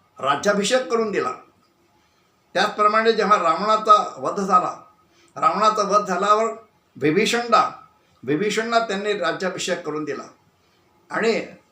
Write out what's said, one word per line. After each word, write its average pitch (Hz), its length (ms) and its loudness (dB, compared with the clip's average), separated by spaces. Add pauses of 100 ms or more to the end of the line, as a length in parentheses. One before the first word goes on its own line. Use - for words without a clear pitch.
(180)
राज्याभिषेक 196 720 0
करून 226 200 0
दिला. 156 220 -2 (1200)
त्याचप्रमाणे 214 580 2
जेव्हा 208 260 4
रावणाचा 202 800 2
वध 170 220 -4
झाला, 180 400 0 (560)
रावणाचा 190 460 2
वध 196 240 0
झाल्यावर 208 480 0 (420)
विभीषणला, 214 760 2 (500)
विभीषणला 214 560 -2
त्यांनी 208 340 -2
राज्याभिषेक 175 760 -6
करून 151 180 -6
दिला 131 180 -8 (880)
आणि 175 360 -2 (260)